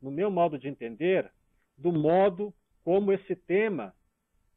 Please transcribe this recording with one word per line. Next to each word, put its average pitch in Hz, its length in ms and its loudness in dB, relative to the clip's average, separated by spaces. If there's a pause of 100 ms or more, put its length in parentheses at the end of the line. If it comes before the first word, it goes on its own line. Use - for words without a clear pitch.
no 131 100 -10
meu 175 200 -2
modo 170 280 0
de 127 100 -10
entender, 139 640 -2 (460)
do 165 160 -2
modo 180 600 2 (320)
como 196 280 2
esse 190 240 -2
tema, 175 580 -2 (640)